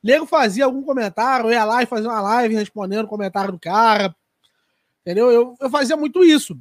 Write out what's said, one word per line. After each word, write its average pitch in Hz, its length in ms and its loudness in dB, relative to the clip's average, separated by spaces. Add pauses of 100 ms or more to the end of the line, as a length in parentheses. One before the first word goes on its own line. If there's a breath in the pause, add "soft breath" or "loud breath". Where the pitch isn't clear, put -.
Nego 285 240 2
fazia 247 380 0
algum 269 180 -2
comentário, 247 680 -2
eu 226 40 0
ia 233 140 2
lá 233 180 0
e - 20 0
fazia 226 240 -6
uma 220 120 -4
live 226 340 0
respondendo 208 480 -6
o 202 60 -10
comentário 196 420 -6
do 175 80 -14
cara, 208 560 2 (840)
entendeu? 208 280 0
Eu, 240 300 2
eu 269 100 -4
fazia 285 280 0
muito 302 260 0
isso. 302 380 4